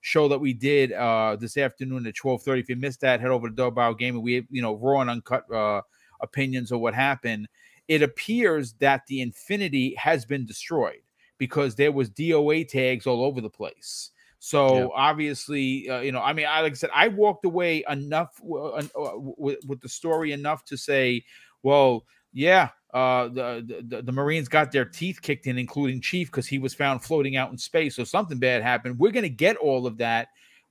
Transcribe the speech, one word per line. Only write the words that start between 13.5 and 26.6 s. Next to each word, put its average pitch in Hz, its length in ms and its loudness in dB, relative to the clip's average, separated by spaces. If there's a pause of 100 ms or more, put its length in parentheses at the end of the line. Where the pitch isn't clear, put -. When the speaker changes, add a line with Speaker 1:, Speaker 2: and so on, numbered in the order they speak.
Speaker 1:
place. - 600 -12 (300)
So 135 360 4
Speaker 2:
Yeah. 127 160 2
Speaker 1:
obviously, 139 960 0
uh, 127 120 -4
you 135 100 -4
know, 127 100 -4
I 131 120 2
mean, 156 140 -2
I, 160 160 2
like 156 100 2
I - 20 -10
said, - 180 -4
I 160 140 8
walked 208 380 2
away 170 440 0
enough 147 520 -4
w-, 147 240 -6
uh, 147 180 -6 (120)
w-, 123 420 -8
w-, 143 200 -4 (120)
with 135 120 -8
the 127 80 -18
story 160 440 -2
enough 147 320 -4
to 139 120 -12
say, 127 480 0 (380)
"Well, 135 420 6 (280)
yeah, 160 380 6 (240)
uh, 127 340 2
the, 120 600 -8
the, 117 140 -8
the 127 100 -6
Marines 143 360 -2
got 156 240 4
their 135 120 4
teeth - 380 -6
kicked 139 240 -4
in, 127 120 -2
including 127 420 -2
Chief, 175 300 -4
'cause 123 160 -4
he 139 120 -4
was 131 160 -4